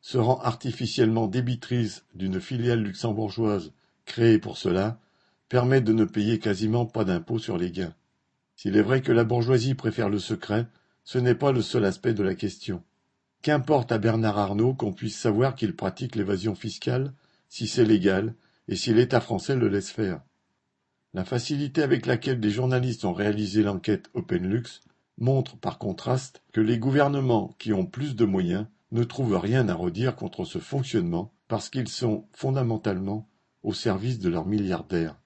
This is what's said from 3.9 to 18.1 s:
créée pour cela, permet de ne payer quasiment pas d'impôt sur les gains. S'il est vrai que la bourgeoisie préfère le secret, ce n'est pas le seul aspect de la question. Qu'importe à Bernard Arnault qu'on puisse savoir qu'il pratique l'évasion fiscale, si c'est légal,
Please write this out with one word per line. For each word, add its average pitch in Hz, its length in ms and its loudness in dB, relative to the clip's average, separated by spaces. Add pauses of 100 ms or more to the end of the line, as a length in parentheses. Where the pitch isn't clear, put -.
créée 117 320 6
pour - 180 -4
cela, 95 420 0 (520)
permet 127 300 4
de 110 140 4
ne 110 100 4
payer 107 340 0
quasiment 107 460 0
pas 113 220 -2
d'impôt 92 320 -2
sur 95 180 -4
les 87 140 -2
gains. 87 240 -6 (600)
S'il - 220 0
est - 60 8
vrai 127 180 4
que 127 120 0
la 117 120 6
bourgeoisie 120 500 2
préfère 110 360 -2
le 104 80 0
secret, 107 480 -2 (380)
ce - 120 -6
n'est 123 180 4
pas 139 180 2
le 123 100 2
seul 110 240 0
aspect 95 260 0
de 104 100 -2
la 95 120 0
question. 92 480 -6 (580)
Qu'importe 147 500 2
à 117 60 2
Bernard 110 400 2
Arnault 104 380 2
qu'on 117 180 -4
puisse - 260 -8
savoir 120 360 2
qu'il 104 200 -4
pratique 98 420 -6
l'évasion 101 380 -2
fiscale, 127 600 -4 (340)
si - 180 -8
c'est 113 200 4
légal, 101 480 2 (340)